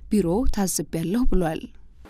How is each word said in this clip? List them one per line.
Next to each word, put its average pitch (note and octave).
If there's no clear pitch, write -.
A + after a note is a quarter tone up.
ቢሮ F#3+
ታዝቤያለሁ F3
ብሏል። D#3+